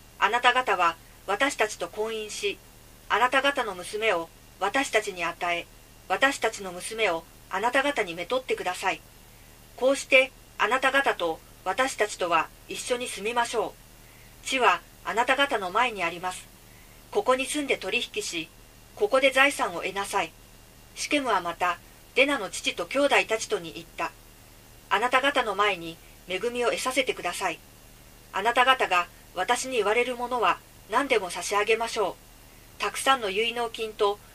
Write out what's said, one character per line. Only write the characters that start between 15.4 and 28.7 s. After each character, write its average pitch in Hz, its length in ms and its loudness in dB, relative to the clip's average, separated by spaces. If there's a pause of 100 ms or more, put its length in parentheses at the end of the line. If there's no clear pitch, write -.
の 185 140 -6
前 233 200 2
に 196 120 -6
あ 165 60 -2
り 175 100 -8
ま 180 120 -6
す。 - 160 -14 (640)
こ - 140 0
こ 254 120 4
に 254 100 -2
住 294 180 -4
ん 269 40 -4
で 240 100 2
取 220 380 -4
引 214 60 -2
し、 165 280 -6 (460)
こ 208 140 0
こ 262 100 4
で 262 120 6
財 269 200 4
産 208 240 -4
を 151 60 -4
得 185 120 -4
な 202 120 -4
さ 196 180 -2
い。」 - 80 -8 (640)
シ - 140 -8
ケ 294 100 2
ム 262 100 -2
は 190 120 2
ま 170 140 -6
た、 175 220 0 (360)
デ 262 120 4
ナ 190 140 0
の 185 100 -6
父 - 260 -6
と 175 100 -4
兄 262 140 -2
弟 247 260 4
た - 120 -2
ち - 100 -8
と 202 120 -2
に 165 140 -10
言 165 100 -12
っ - 20 -18 (120)
た。 165 140 -6 (800)
「あ 196 100 2
な 240 100 0
た 262 120 4
方 277 220 2
の 208 120 -2
前 202 220 2
に 165 200 -10 (300)
恵 185 120 -4 (120)
み 240 140 -2
を 226 40 4
得 175 100 -2
さ 254 120 -2
せ 269 120 0
て - 100 -2
く - 100 -10
だ 175 100 -4
さ 185 180 -2
い。 151 80 -12 (720)
あ 190 80 -2
な 233 120 2
た 247 120 4
方 254 220 4